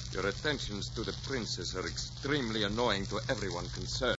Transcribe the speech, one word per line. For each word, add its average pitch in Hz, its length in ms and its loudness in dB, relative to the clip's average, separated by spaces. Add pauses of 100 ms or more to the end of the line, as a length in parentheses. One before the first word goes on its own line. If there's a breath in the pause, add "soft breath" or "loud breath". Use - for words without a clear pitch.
(120)
Your 92 140 0
attentions 104 600 0
to 120 140 -4
the - 100 -2 (120)
princess 98 500 -2
are 90 120 0
extremely 113 760 0
annoying 101 440 4
to 101 120 0 (100)
everyone 98 400 0
concerned. - 520 0